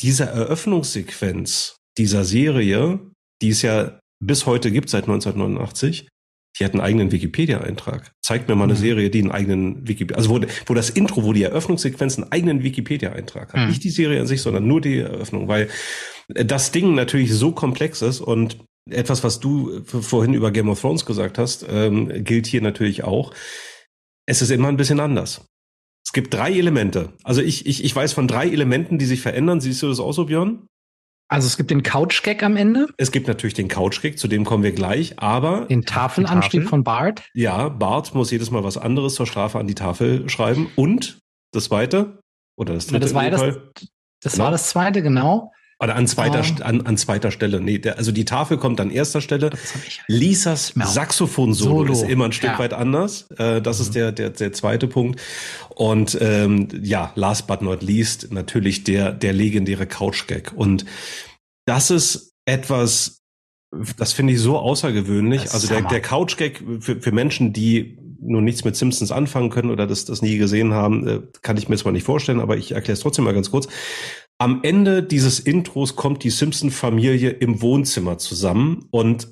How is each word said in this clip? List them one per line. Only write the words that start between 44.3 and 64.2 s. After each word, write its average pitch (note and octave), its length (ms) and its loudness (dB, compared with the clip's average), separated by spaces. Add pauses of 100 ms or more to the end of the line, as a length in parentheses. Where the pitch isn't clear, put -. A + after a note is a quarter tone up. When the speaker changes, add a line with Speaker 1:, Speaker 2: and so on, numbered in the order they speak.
Speaker 1:
Genau. A2 100 0
Speaker 2:
war C3+ 60 2
das E3 180 0
zweite, F#3+ 340 0
genau. D3+ 480 2 (320)
Speaker 1:
Oder B2 140 0
an B2 100 4
zweiter B2 320 2
Speaker 2:
Ähm. A2+ 60 2
Speaker 1:
St-, D#3 180 -2
an, A#2 240 0
an A2+ 100 2
zweiter G#2 360 0
Stelle. G2+ 280 0
Nee, G#2 180 0
der, A2 200 -4
also A2+ 140 0
die A2 120 0
Tafel C#3+ 340 0
kommt A#2+ 220 0
an G2 120 0
erster D3 280 0
Stelle. C#3+ 300 0
Speaker 2:
Das - 240 -10
hab - 120 -10
ich. - 200 -14
Speaker 1:
Lisas D#3+ 640 2
Speaker 2:
Ist - 60 -4
mir A#2+ 80 0
auch G2 40 0
Speaker 1:
Saxophon-Solo B2+ 920 2
Speaker 2:
Solo. C#3+ 140 2
Speaker 1:
ist A#2+ 160 2
immer B2+ 180 2
ein A2+ 60 -2
Stück B2+ 200 -2
Speaker 2:
Ja. G#2+ 80 -4
Speaker 1:
weit A#2+ 120 -2
anders. C#3+ 600 -2
Äh, A2+ 280 0
das G#2+ 200 -2
ist G#2+ 80 -2
Speaker 2:
Mhm. G#2+ 60 -6
Speaker 1:
der, A2+ 180 0
der, G#2+ 180 -4
der G2+ 220 -4
zweite A2+ 340 0
Punkt. B2+ 340 -2 (540)
Und, G#2+ 460 2
ähm, G#2 480 4 (120)
ja, G2 360 -2
last G2+ 320 -2
but F#2+ 120 -2
not F#2 220 -4
least G#2+ 500 0
natürlich G2 520 -2
der, G2 280 2
der G2 200 -2
legendäre G2 540 0
Couch-Gag. - 680 -6
Und G2 320 2 (800)
das - 240 2
ist - 400 0 (160)
etwas, C3 720 0 (800)
das - 160 2
finde C3+ 220 4